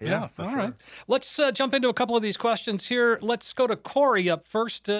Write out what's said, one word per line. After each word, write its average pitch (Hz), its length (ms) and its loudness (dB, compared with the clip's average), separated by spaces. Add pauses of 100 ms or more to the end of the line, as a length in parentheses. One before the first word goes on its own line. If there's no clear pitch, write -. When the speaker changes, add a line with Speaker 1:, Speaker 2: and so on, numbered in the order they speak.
Speaker 1:
yeah, 110 80 -6
Speaker 2:
Yeah, 202 180 -2
Speaker 1:
for - 160 -14
Speaker 2:
all 190 80 -6
Speaker 1:
sure. 269 80 -2
Speaker 2:
right. 226 160 -4 (320)
Let's, 262 320 -2
uh, 285 140 2
jump 262 200 -2
into 254 160 2
a 233 60 0
couple 240 220 0
of 226 60 2
these 208 140 -2
questions 214 520 -2
here. 240 340 2
Let's 226 300 -4
go 254 160 2
to 220 80 -2
Corey 240 520 2
up 165 160 0
first, 220 460 -4
uh, 208 100 0